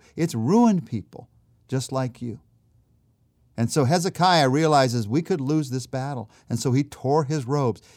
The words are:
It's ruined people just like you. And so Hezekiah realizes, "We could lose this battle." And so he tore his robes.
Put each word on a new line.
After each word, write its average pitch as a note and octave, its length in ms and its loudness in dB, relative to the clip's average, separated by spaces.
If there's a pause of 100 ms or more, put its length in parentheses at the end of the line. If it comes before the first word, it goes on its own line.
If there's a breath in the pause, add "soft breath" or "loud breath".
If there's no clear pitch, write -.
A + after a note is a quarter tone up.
(160 soft breath)
It's E3 180 -2
ruined F3+ 520 2
people - 420 -10 (400)
just C3 240 -4
like C3 300 -4
you. A#2+ 180 -10 (1160)
And A2+ 120 -2
so D3 140 2
Hezekiah F3 640 2
realizes, C3 580 2
"We A#2+ 140 0
could E3 220 -2
lose D3 260 -2
this B2+ 180 -8
battle." C3 440 -8 (180 soft breath)
And A#2 100 -2
so B2+ 140 -2
he C3+ 100 4
tore C#3+ 420 0
his C#3+ 200 -4
robes. C#3 380 -2 (140 soft breath)